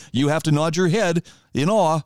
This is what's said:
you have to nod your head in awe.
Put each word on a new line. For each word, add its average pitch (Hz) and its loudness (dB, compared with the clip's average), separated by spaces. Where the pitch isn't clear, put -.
you 143 0
have 156 -2
to 160 -2
nod 156 0
your 185 2
head 175 0
in 143 -2
awe. 165 0